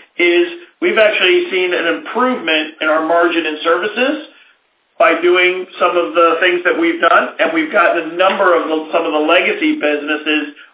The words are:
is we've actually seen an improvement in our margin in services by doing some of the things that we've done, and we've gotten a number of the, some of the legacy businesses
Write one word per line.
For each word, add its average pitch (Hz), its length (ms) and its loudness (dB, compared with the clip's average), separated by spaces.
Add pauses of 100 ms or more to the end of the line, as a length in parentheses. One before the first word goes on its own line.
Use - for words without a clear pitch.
(180)
is 175 280 2 (340)
we've 208 180 0
actually 185 520 2
seen 180 240 -2
an 170 240 -2
improvement 175 840 -2
in 156 80 -2
our 156 180 0
margin 165 400 0
in 151 160 -6
services 214 680 -2 (680)
by 165 240 2
doing 180 420 2 (140)
some 175 180 0
of 160 160 -2
the 165 280 4
things 175 240 2
that 175 140 0
we've 165 220 0
done, - 380 2
and 160 160 0
we've 160 180 -2
gotten 170 380 0
a 170 60 -10
number 190 360 2
of 160 160 0
the, 156 240 -4
some 165 140 0
of 156 60 -4
the 151 120 0
legacy 156 540 0
businesses 147 760 -4 (180)